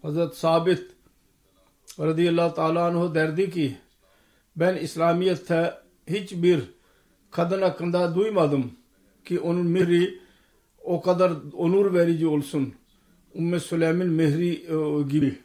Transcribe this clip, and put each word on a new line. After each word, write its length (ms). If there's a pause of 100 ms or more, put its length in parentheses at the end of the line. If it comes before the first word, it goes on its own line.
Hazreti 360
Sabit 440 (1160)
radıyallahu 540
teala 320
anhu 280
derdi 360
ki, 260 (800)
"Ben 200
İslamiyet'te 960 (320)
hiçbir 540 (720)
kadın 320
hakkında 520
duymadım 580 (520)
ki 160
onun 260
mihri 520 (680)
o 160
kadar 320 (200)
onur 420
verici 320
olsun. 480 (600)
Ümmü 260
Süleym'in 480
mihri, 440
e, 500
gibi." 420